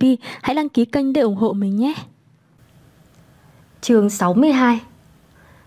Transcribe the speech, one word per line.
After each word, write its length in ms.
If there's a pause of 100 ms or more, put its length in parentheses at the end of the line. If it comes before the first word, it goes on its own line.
P, 40 (380)
hãy 120
đăng 140
ký 160
kênh 280
để 80
ủng 160
hộ 160
mình 240
nhé. 180 (1900)
Chương 300
sáu 240
mươi 180
hai. 280 (880)